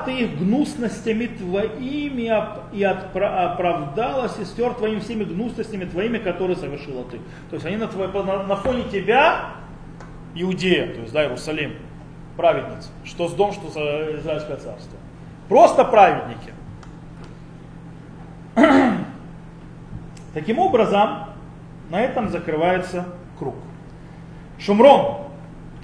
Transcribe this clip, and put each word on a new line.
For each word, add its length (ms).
ты 80
их 240
гнусностями 880
твоими, 1040
оп-, 460
и 80
отпра-, 680
оправдала 760
сестер 460
твоим 260
всеми 240
гнусностями 640
твоими, 320
которые 380
совершила 480
ты". 120
То 80
есть 80
они 140
на 80
твоей, 260
на, 300
на 140
фоне 260
тебя, 600
Иудея, 540
то 120
есть, 140
да, 80
Иерусалим, 500
праведница, 540
что 220
Сдом, 240
что 180
за 480
Израильское 380
царство. 420
Просто 380
праведники. 640
<clears throat> 440
Таким 240
образом, 720
на 140
этом 260
закрывается 800
круг. 160
Шумрон — 640